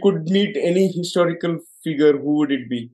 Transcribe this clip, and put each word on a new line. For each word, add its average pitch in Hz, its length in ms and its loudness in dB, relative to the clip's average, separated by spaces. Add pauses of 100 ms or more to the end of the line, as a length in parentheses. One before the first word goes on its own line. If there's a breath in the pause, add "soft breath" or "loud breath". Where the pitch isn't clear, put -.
could 170 220 2
meet 202 300 0
any 175 360 2
historical 170 680 -2 (260)
figure, 151 320 4
who 139 220 -2
would 147 140 0
it 127 180 -4
be? 120 240 -8